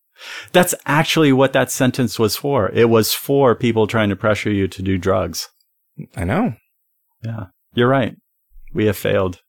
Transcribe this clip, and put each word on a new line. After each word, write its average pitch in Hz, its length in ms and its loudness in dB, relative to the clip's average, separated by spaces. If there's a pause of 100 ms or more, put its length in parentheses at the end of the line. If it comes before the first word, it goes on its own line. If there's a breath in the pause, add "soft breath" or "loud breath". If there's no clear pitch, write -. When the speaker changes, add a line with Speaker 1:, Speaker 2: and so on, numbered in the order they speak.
(520 loud breath)
Speaker 1:
That's 180 220 2 (100)
actually 151 480 2
what 131 220 4
that 127 160 0
sentence 127 480 -2
was 110 180 0
for. 131 380 -2
It 117 160 4
was 113 240 2
for 139 420 2
people 110 300 0
trying 107 240 0
to 98 60 -2
pressure 107 360 -2
you 98 160 0
to 92 140 -12
do 95 160 0
drugs. 92 500 -2 (680)
Speaker 2:
I 87 100 -6
know. 156 280 -2 (720)
Speaker 1:
Yeah. 113 220 -10 (280)
You're 120 140 2
right. 135 260 0 (600)
We 107 120 0
have 101 100 0
failed. 98 520 -2